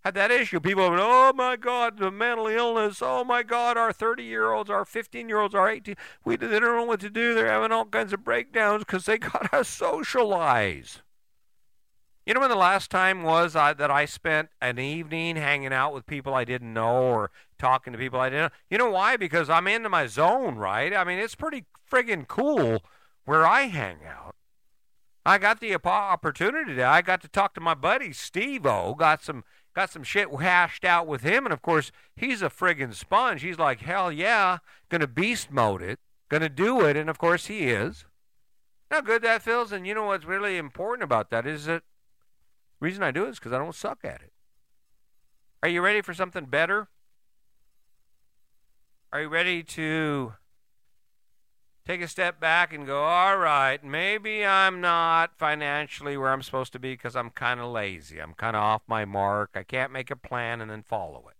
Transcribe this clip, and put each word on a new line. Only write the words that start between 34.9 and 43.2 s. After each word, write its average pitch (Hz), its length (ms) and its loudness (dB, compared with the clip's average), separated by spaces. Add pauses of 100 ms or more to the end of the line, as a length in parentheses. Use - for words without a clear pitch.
beast 180 440 -2
mode 107 300 2
it, 95 180 -8 (280)
gonna 156 200 0
do 202 360 0
it," 147 120 4
and 156 120 -4
of 160 100 -6
course 170 280 0
he 202 220 -4
is. 120 360 -2 (840)
How 302 100 0
good 226 220 0
that 226 200 2
feels, 233 280 -2
and 190 160 -8
you 202 80 -4
know 214 100 -4
what's 196 200 -4
really 190 320 -4
important 185 480 -6
about 117 260 0
that 117 160 -2
is 147 200 -8
that 165 160 -4 (960)
the - 60 -10
reason 190 180 -4
I 160 80 0
do 160 140 -2